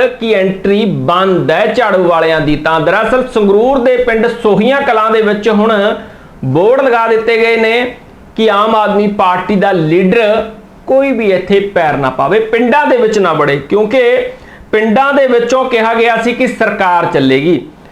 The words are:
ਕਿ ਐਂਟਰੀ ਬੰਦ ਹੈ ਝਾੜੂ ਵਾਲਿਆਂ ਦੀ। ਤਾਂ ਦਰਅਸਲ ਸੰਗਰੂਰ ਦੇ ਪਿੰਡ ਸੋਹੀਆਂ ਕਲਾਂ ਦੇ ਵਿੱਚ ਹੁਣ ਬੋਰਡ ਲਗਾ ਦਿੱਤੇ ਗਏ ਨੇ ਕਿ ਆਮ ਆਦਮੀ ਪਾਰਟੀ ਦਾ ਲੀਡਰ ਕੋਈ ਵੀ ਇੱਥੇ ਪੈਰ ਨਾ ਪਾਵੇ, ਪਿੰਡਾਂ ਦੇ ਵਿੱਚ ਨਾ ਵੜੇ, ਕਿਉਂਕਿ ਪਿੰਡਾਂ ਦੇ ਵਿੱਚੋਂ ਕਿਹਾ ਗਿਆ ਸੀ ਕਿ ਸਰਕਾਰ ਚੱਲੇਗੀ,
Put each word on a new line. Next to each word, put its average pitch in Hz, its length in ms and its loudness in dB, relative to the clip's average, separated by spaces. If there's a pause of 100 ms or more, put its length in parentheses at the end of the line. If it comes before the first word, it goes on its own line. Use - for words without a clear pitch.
(200)
ਕਿ 226 140 -2
ਐਂਟਰੀ 196 500 0
ਬੰਦ 170 680 0
ਹੈ 196 240 0
ਝਾੜੂ 196 300 0
ਵਾਲਿਆਂ 160 360 2
ਦੀ। 147 160 0
ਤਾਂ 160 240 -2
ਦਰਅਸਲ 220 480 0
ਸੰਗਰੂਰ 220 500 2
ਦੇ 247 180 2
ਪਿੰਡ 233 300 0
ਸੋਹੀਆਂ 226 560 0
ਕਲਾਂ 226 280 0
ਦੇ 220 120 2
ਵਿੱਚ 208 260 -2
ਹੁਣ 214 480 0 (480)
ਬੋਰਡ 175 360 2
ਲਗਾ 233 260 0
ਦਿੱਤੇ 226 300 0
ਗਏ 226 200 0
ਨੇ 233 380 -2 (420)
ਕਿ 220 140 2
ਆਮ 208 240 0
ਆਦਮੀ 208 340 0
ਪਾਰਟੀ 202 480 -2
ਦਾ 196 160 0
ਲੀਡਰ 190 760 0 (360)
ਕੋਈ 269 260 2
ਵੀ 220 200 0
ਇੱਥੇ 185 280 0
ਪੈਰ 180 340 0
ਨਾ 135 160 -2
ਪਾਵੇ, 139 300 0
ਪਿੰਡਾਂ 247 460 0
ਦੇ 262 100 2
ਵਿੱਚ 214 220 0
ਨਾ 180 140 2
ਵੜੇ, 147 240 0
ਕਿਉਂਕਿ 240 760 0 (420)
ਪਿੰਡਾਂ 220 420 2
ਦੇ 269 120 2
ਵਿੱਚੋਂ 247 440 0
ਕਿਹਾ 226 240 0
ਗਿਆ 226 220 0
ਸੀ 233 160 -2
ਕਿ 254 140 -2
ਸਰਕਾਰ 185 600 -2
ਚੱਲੇਗੀ, 139 640 0 (240)